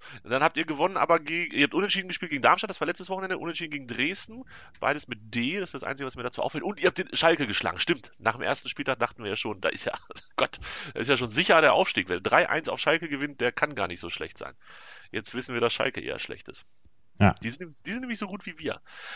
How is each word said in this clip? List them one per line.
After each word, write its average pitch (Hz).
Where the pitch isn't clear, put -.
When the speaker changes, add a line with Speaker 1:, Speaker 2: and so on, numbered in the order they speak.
Speaker 1:
Und -
dann 131
habt 156
ihr 160
gewonnen, 160
aber 165
ge-, 160
ihr 135
habt 139
unentschieden 190
gespielt 175
gegen 147
Darmstadt, 185
das -
war 151
letztes 175
Wochenende, 190
unentschieden 160
gegen 139
Dresden. 180
Beides 147
mit 113
D, 135
das 185
ist -
das 123
Einzige, 135
was 131
mir 127
dazu 120
auffällt. -
Und 196
ihr 143
habt 127
den -
Schalke 156
geschlagen, 92
stimmt. -
Nach 113
dem 131
ersten 104
Spieltag 135
dachten 117
wir 107
ja 98
schon, 104
da 87
ist -
ja, -
<laughs> -
Gott, -
da -
ist 117
ja 135
schon 123
sicher 160
der 147
Aufstieg. -
Wer 90
drei 135
eins -
auf -
Schalke 160
gewinnt, 143
der 120
kann 151
gar 101
nicht 90
so 85
schlecht -
sein. -
Jetzt -
wissen 123
wir, 120
dass 113
Schalke -
eher 64
schlecht -
ist. -
Speaker 2:
Ja. 101
Speaker 1:
Die 113
sind, 151
die 175
sind 240
nämlich 240
so 208
gut 190
wie 160
wir. 143